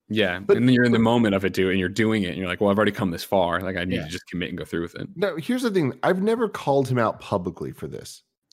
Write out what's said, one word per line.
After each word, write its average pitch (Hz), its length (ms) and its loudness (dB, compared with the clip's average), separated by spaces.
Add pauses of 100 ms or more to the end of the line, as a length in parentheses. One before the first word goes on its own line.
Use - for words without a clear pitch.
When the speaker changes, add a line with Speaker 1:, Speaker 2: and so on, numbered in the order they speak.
Speaker 1:
Yeah, 98 280 0 (100)
Speaker 2:
But - 120 2
Speaker 1:
and 120 80 4
then 127 80 6
you're 123 100 6
in 120 80 4
the 113 60 4
Speaker 2:
but - 20 4
Speaker 1:
moment 113 340 4
of 98 100 0
it, 92 80 0
too, 95 160 2
and 95 100 0
you're 92 100 0
doing 110 340 0
it, 90 60 -4
and 71 80 -8
you're 92 100 -6
like, 90 140 -2
"Well, 101 100 4
I've 98 60 2
already 104 160 4
come 98 180 -2
this 82 120 -8
far. 87 380 0
Like, 95 160 -4
I 87 80 -4
need 92 140 -2
Speaker 3:
Yeah. 85 40 -8
Speaker 1:
to 73 60 -10
just 90 180 -12
commit 85 220 -6
and 87 80 -8
go 78 80 -8
through 82 180 -4
with 85 120 -10
it." - 200 -10
Speaker 2:
Now, 180 200 -2
here's 240 280 -4
the 233 80 0
thing. 160 320 0
I've 180 180 2
never 226 280 0
called 139 380 0
him 127 100 0
out 110 220 0
publicly 87 520 -4
for - 160 -12
this, - 360 -14 (300)